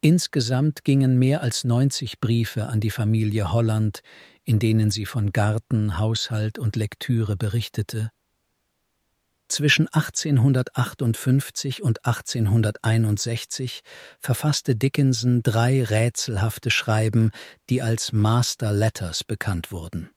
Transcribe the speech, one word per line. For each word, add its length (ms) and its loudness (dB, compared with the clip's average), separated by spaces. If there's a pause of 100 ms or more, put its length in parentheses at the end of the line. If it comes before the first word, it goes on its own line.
Insgesamt 800 2
gingen 340 4
mehr 240 2
als 220 -4
neunzig 560 0
Briefe 480 -2
an 120 0
die 80 -2
Familie 640 0
Holland, 480 0 (440)
in 140 2
denen 320 2
sie 140 -6
von 280 -4
Garten, 680 0
Haushalt 600 -2
und 160 -2
Lektüre 640 -2
berichtete. 760 -4 (1400)
Zwischen 440 2
achtzehnhundertachtundfünfzig 1900 0
und 240 0
achtzehnhunderteinundsechzig 1800 -2 (360)
verfasste 560 0
Dickinson 680 2
drei 420 2
rätselhafte 840 -2
Schreiben, 600 2 (380)
die 140 0
als 300 -2
Master 600 2
Letters 500 -2
bekannt 480 -6
wurden. 460 -10